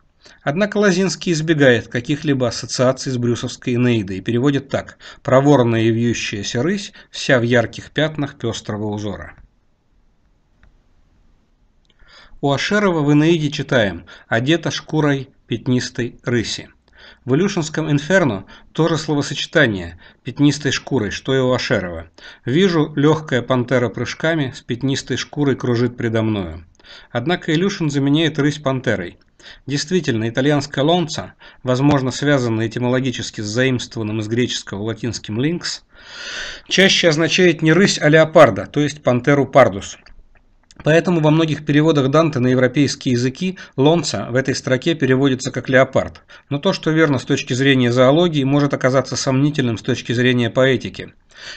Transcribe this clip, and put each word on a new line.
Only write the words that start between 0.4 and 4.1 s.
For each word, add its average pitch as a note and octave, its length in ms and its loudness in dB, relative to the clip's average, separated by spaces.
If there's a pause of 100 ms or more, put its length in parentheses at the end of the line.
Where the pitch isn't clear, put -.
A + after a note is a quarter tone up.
Однако G3+ 360 -2
Лозинский F#3 540 0
избегает C#3+ 560 2
каких-либо C3 600 -2
ассоциаций C3 640 -2
с B2+ 40 -4
брюсовской A#2+ 580 -4
Энеидой A2+ 440 0